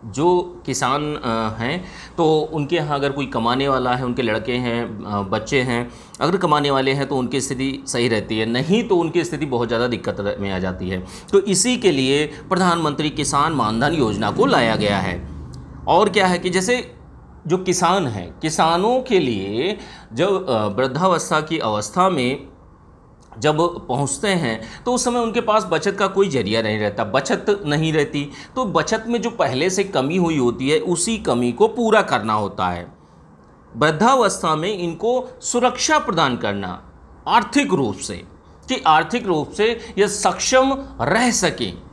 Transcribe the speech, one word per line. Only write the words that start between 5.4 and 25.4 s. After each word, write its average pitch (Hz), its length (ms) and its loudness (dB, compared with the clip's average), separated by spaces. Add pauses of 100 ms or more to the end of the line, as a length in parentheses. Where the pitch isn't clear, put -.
हैं, 120 280 -2 (300)
अगर 170 160 2
कमाने 147 340 2
वाले 135 220 2
हैं 139 160 -2
तो 143 80 -2
उनकी 127 240 -2
स्थिति 135 460 -4
सही 120 220 0
रहती 110 300 0
है, 110 80 0
नहीं 156 420 0
तो 185 80 4
उनकी 165 280 0
स्थिति 151 220 -4
बहुत 120 220 0
ज़्यादा 117 180 0
दिक्कत 104 340 -2
र-, 101 200 -2
में 98 120 -2
आ 92 60 -2
जाती 92 300 -4
है। 92 180 -4 (260)
तो 202 80 8
इसी 202 360 0
के 185 140 4
लिए 139 360 2
प्रधानमंत्री 156 840 0
किसान 147 420 0
मानधन 117 400 2
योजना 107 380 0
को - 160 2
लाया 123 300 2
गया 104 220 2
है। 92 300 -4 (600)
और 190 200 4
क्या 190 180 2
है 180 120 2
कि 180 120 -2
जैसे 190 440 0 (520)
जो 175 120 2
किसान 180 480 2
हैं, 95 340 -6
किसानों 175 600 2
के 240 180 2
लिए 123 600 -2 (340)
जब, 180 340 0
अ, 110 200 2
वृद्धावस्था 147 760 0
की 156 180 -4
अवस्था 117 520 0
में 135 400 -2 (880)
जब 156 480 0
पहुंचते 143 420 -2
हैं 139 560 -2
तो 240 80 0
उस 254 120 0
समय 247 140 0
उनके 226 220 0